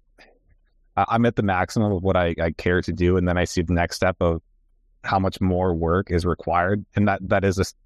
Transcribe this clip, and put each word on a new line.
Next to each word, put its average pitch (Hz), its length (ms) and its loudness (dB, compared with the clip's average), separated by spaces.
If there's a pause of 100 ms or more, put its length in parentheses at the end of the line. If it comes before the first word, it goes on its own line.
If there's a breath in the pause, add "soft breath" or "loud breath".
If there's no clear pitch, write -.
(1000 loud breath)
I, 98 100 2
I'm 117 160 2
at 120 120 0
the 120 60 0
maximum 101 500 0
of 90 100 -2
what 95 140 2
I, 87 220 2
I 82 120 0
care 90 320 0
to 90 100 -4
do. 87 240 2
And 90 100 2
then 90 120 0
I 87 60 2
see - 180 -2
the 85 100 -2
next 85 240 0
step 92 240 0
of 85 220 0 (640)
how 98 140 0
much 95 220 -2
more 92 340 0
work 82 360 0
is 87 160 0
required. 87 580 0 (100)
And 104 140 2
that, 95 200 -2
that 98 140 2
is 95 160 0
a, 95 60 2 (220)